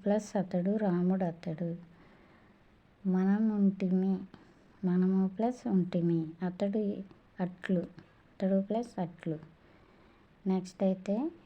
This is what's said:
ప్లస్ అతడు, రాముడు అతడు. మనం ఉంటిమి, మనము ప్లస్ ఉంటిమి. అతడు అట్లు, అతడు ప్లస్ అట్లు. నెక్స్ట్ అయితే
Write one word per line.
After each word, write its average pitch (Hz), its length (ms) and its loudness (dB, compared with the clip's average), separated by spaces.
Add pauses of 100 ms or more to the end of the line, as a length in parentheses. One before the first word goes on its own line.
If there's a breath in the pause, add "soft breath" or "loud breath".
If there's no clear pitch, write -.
ప్లస్ 208 320 0
అతడు, 185 400 0
రాముడు 185 460 2
అతడు. 170 520 -4 (1300 soft breath)
మనం 196 400 4
ఉంటిమి, 190 680 2 (680 loud breath)
మనము 185 420 4
ప్లస్ 240 400 -2
ఉంటిమి. 170 600 2 (180)
అతడు 202 340 -2 (600)
అట్లు, 180 400 -2
అతడు - 840 -4
ప్లస్ 214 380 -4
అట్లు. 165 400 -6 (1080 soft breath)
నెక్స్ట్ 190 360 -2
అయితే 196 480 0 (140 loud breath)